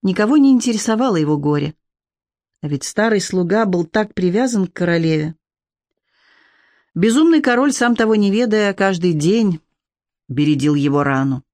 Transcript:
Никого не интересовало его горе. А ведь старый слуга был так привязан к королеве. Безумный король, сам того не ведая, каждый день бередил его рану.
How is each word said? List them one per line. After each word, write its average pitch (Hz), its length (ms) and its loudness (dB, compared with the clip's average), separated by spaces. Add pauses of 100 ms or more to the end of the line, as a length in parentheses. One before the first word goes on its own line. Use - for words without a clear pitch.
Никого 214 360 0
не 277 140 6
интересовало 233 640 0
его 151 220 0
горе. 147 360 -4 (880)
А 151 60 -8
ведь 143 160 -6
старый 214 360 -2
слуга 185 460 -2
был 175 200 -2
так 214 280 -4
привязан 196 540 0
к - 60 -14
королеве. 165 640 -2 (1600)
Безумный 302 480 2
король, 262 320 0
сам 240 220 0
того 220 200 2
не 208 140 2
ведая, 214 460 0
каждый 180 380 0
день 175 480 0 (680)
бередил 147 480 0
его 143 280 0
рану. 135 400 -2 (100)